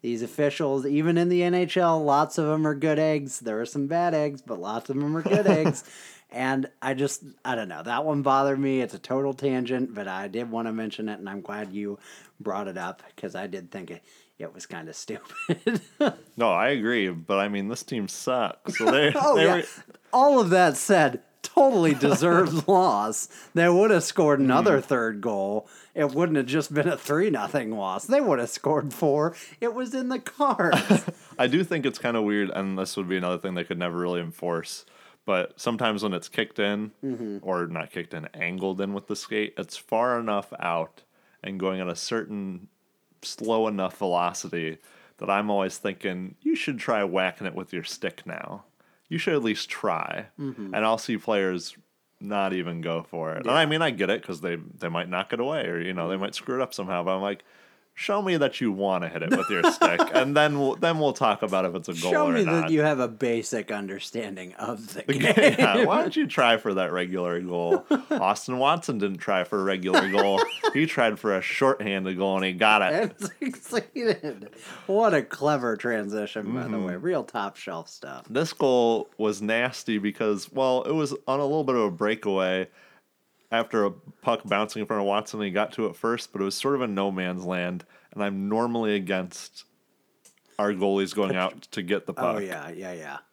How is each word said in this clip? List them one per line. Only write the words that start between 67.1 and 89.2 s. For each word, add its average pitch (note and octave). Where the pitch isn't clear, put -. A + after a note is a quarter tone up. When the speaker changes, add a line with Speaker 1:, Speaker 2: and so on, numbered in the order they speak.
Speaker 2:
goal? F2
Speaker 1:
<laughs> -
Speaker 2:
Austin B2+
Watson C#3+
didn't G2
try F#2
for G2+
a F#2+
regular F#2
goal. G2
Speaker 1:
<laughs> -
Speaker 2:
He D3+
tried A#2
for G2+
a F#2
shorthanded G2
goal, F#2+
and F#2+
he F#2+
got G#2+
it. D3+
Speaker 1:
And C4
<laughs> -
succeeded. G3
What G#3
a D3
clever B2+
transition, G#2+
by B2+
the A#2+
Speaker 2:
Mm-hmm. G#2+
Speaker 1:
way. F2
Real D3+
top G2+
shelf -
stuff. -
Speaker 2:
This C#3+
goal A#2+
was G#2
nasty A2+
because, G#2
well, B2+
it C3+
was D3+
on C3+
a C#3+
little D3
bit C3
of B2
a G#2
breakaway F#2+
after A2+
a G2+
puck A#2
bouncing G#2
in G2+
front G#2+
of G2+
Watson, G#2+
and G#2
he G2
got G2+
to A2
it F2
first, A2+
but F#2+
it G2
was G2
sort C#3
of B2+
a B2
no G2
man's F#2
land, F2+
and G#2
I'm G2
normally A2+
against F#2